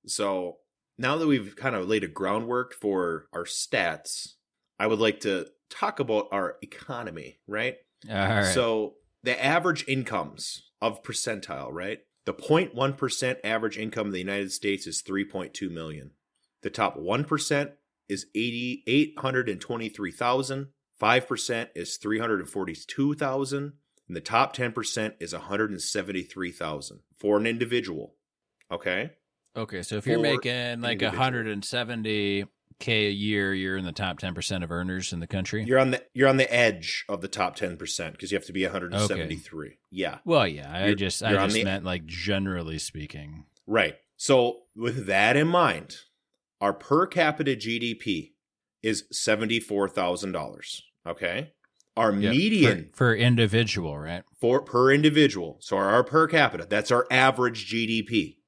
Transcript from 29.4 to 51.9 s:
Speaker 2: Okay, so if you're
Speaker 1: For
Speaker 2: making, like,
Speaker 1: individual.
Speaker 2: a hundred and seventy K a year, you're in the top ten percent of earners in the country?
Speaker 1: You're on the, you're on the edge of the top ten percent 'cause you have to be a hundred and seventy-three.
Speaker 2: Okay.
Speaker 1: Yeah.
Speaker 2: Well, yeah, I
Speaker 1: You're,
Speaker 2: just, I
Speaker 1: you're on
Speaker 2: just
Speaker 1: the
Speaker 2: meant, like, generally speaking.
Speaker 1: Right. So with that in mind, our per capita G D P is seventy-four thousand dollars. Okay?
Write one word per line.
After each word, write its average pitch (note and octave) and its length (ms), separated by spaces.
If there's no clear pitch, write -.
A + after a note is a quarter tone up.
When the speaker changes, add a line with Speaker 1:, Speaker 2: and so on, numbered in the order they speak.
Speaker 2:
Okay, G#2+ 260
so G#2+ 140
if G#2 100
you're A#2+ 120
Speaker 1:
For A#2 40
Speaker 2:
making, A#2+ 580
like, A#2+ 140
Speaker 1:
individual. G#2 200
Speaker 2:
a - 80
hundred B2 260
and G2+ 160
seventy G#2+ 840
K G#2+ 260
a G#2 40
year, G2+ 440
you're F#2+ 220
in F#2+ 80
the E2+ 80
top F#2 260
ten F2+ 160
percent F2 300
of D#2+ 80
earners F#2 400
in E2+ 80
the E2+ 60
country? G2+ 380
Speaker 1:
You're B2+ 140
on C3 140
the, B2+ 200
you're C3+ 160
on C3+ 100
the B2+ 140
edge A2 560
of G2 120
the F#2 80
top F#2 260
ten F2 220
percent E2 420
'cause F#2+ 140
you G2 60
have - 80
to F2 60
be F#2 120
a F2 60
hundred F2+ 240
and G#2 80
seventy-three. E2 640
Speaker 2:
Okay. - 120
Speaker 1:
Yeah. F2+ 340
Speaker 2:
Well, D3 220
yeah, D2 260
I F#2+ 140
Speaker 1:
You're, G#2 80
Speaker 2:
just, F#2+ 280
I A2 100
Speaker 1:
you're G2 80
on G2 80
Speaker 2:
just G#2 80
Speaker 1:
the A2 80
Speaker 2:
meant, F#2+ 200
like, F2+ 220
generally F2 720
speaking. D2+ 680
Speaker 1:
Right. F#2+ 300
So B2 460
with A#2 300
that G2+ 300
in D#3 120
mind, D#3+ 500
our G2+ 120
per E3+ 340
capita D3+ 500
G A2+ 240
D A#2 140
P F2 400
is A2 300
seventy-four A2 760
thousand F2+ 440
dollars. - 500
Okay? F#2 460